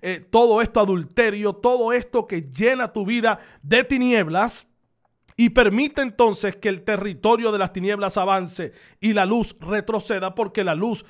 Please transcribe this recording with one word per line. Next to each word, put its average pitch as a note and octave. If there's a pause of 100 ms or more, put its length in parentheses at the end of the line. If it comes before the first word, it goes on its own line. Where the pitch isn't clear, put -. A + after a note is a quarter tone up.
eh, F3
todo A3+
esto, A3
adulterio, G#3
todo A#3+
esto B3
que E3+
llena A3
tu G3+
vida A3+ (240)
de A3
tinieblas. A#3 (720)
Y A#3
permite B3
entonces G#3+
que G#3+
el F#3+
territorio G#3
de G#3+
las F#3
tinieblas G3
avance F#3 (300)
y G#3+
la G3
luz A3
retroceda, G3
porque G#3
la E3+
luz G#3